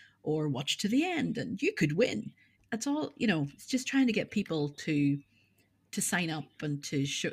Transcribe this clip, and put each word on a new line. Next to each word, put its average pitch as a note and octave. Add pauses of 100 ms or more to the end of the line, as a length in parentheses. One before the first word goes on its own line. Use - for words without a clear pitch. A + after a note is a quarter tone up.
(220)
or, D#3
"Watch C#3
to G3+
the C4
end F4
and -
you F4
could D3+
win." G#3+ (400)
It's A3+
all, D4
you A#3
know, D#3
it's -
just B3+
trying C4+
to A#3
get G#3
people D#3
to, C#3+ (720)
to -
sign F3
up D#3
and D3
to C#3
show, -